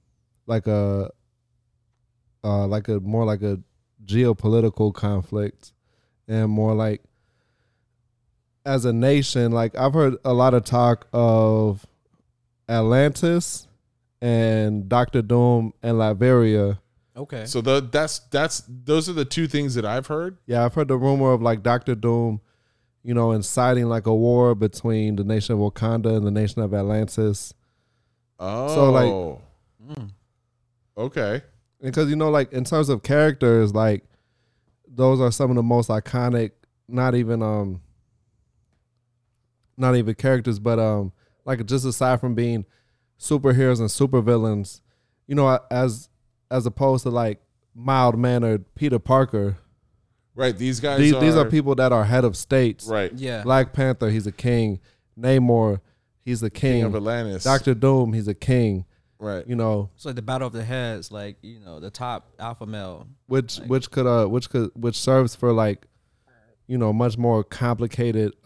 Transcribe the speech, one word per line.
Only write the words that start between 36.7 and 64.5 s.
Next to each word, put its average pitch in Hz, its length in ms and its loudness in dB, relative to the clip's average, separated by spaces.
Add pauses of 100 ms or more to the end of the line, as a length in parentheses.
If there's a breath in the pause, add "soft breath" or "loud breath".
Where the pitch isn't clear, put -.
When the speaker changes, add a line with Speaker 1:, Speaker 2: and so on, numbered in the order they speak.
Speaker 1:
not 123 280 0
even, 113 260 0
um, 101 400 -4 (1900)
not 127 200 2
even 110 180 0
characters, 120 440 0
but, 113 200 0
um, 104 340 0 (320)
like, 123 220 -4
just 127 180 -2
aside 127 360 0
from 123 140 -2
being 117 300 -2 (540)
superheroes 131 600 2
and 110 80 -2
supervillains, 113 920 0 (460)
you 143 80 -6
know, 135 240 4 (120)
as, 123 380 -2 (420)
as 123 160 -2
opposed 131 380 0
to, 127 60 -4
like, 117 300 -2 (340)
mild-mannered 120 920 0 (100)
Peter 139 260 -2
Parker. 113 560 0 (800)
Speaker 3:
Right, 127 220 -2
these 123 240 -4
guys 139 200 -2
Speaker 1:
These, 147 200 4
these 160 160 4
are 147 100 4
Speaker 3:
are - 40 -4
Speaker 1:
people 139 260 2
that 131 160 4
are 110 120 4
head 123 200 2
of 104 120 0
states. 123 500 0
Speaker 3:
Right. 107 260 -4
Speaker 2:
Yeah. 123 300 -8
Speaker 1:
Black 131 300 2
Panther, 131 380 0
he's 107 160 -2
a 98 60 -6
king. 113 460 -2 (400)
Namor, 117 600 2 (440)
he's 120 200 -6
a 107 60 -4
king. 131 260 0
Speaker 3:
King 117 80 2
of 104 100 0
Atlantis. 107 500 -4
Speaker 1:
Doctor 135 300 2
Doom, 127 380 2
he's 110 160 -2
a 101 60 -2
king. 110 500 0 (340)
Speaker 3:
Right. 101 280 -8
Speaker 1:
You 120 80 -8
know. 110 400 -2
Speaker 2:
It's - 100 -20
like 131 120 -12
the 117 60 -10
battle 127 260 -6
of 104 40 -14
the 113 120 -10
heads, 117 480 -8
like, 104 300 -14
you 113 180 -20
know, 85 200 -20
the 95 100 -14
top 123 380 -12 (120)
alpha 117 260 -12
male. 98 400 -12 (200)
Speaker 1:
Which, 127 340 -4
Speaker 2:
Like - 80 -10
Speaker 1:
which 127 220 -2
could, 131 160 -2
uh, 117 200 2
which 120 240 -4